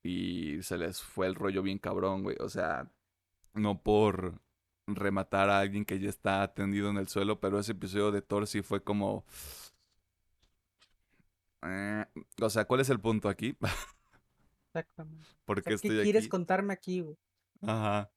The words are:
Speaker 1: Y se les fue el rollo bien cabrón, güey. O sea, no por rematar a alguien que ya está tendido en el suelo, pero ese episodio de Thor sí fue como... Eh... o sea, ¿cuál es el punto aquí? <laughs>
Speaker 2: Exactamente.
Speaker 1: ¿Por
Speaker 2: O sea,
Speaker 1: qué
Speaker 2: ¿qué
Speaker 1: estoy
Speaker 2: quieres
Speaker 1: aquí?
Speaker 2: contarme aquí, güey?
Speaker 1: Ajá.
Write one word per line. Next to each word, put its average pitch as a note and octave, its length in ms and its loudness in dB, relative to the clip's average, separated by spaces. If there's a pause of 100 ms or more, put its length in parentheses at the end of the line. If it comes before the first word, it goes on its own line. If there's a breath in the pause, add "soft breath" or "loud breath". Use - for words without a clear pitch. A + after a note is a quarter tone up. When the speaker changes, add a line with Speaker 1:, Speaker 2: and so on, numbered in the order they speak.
Speaker 1:
Y F2+ 600 -4
se F2+ 160 -6
les F2 240 -6
fue - 240 -4
el F#2+ 80 0
rollo F#2+ 280 -2
bien F#2+ 160 -2
cabrón, F#2+ 440 -2
güey. G2 180 -4
O - 80 -4
sea, E2+ 420 -4 (640)
no G#2 280 -2
por F#2+ 580 4 (460)
rematar G2 640 2
a G2 100 6
alguien G2+ 240 0
que G2 160 -4
ya G2 100 -2
está G2 440 0
tendido G2+ 360 0
en G2+ 80 0
el F#2+ 100 -2
suelo, G2+ 320 0
pero G2 200 2
ese G#2+ 120 -4
episodio G2+ 400 0
de G2+ 100 0
Thor G#2 240 0
sí G2+ 160 -2
fue G2 220 -2
como... G#2 400 0 (2500 loud breath)
Eh... G2+ 420 -4 (360)
o A#2 100 2
sea, G#2+ 160 4
¿cuál B2+ 140 4
es C3+ 100 2
el B2 100 4
punto G#2+ 280 2
aquí? - 320 -2
<laughs> - 360 -4 (760)
Speaker 2:
Exactamente. D#3+ 540 -10 (180)
Speaker 1:
¿Por G2+ 140 0
Speaker 2:
O - 40 -4
sea, - 100 0
Speaker 1:
qué - 20 4
Speaker 2:
¿qué G#2 160 -2
Speaker 1:
estoy G#2+ 100 4
Speaker 2:
quieres A2 280 4
Speaker 1:
aquí? - 0 -
Speaker 2:
contarme F#3+ 440 0
aquí, F#3 280 -6
güey? D#3+ 160 -10 (460)
Speaker 1:
Ajá. G#2+ 540 0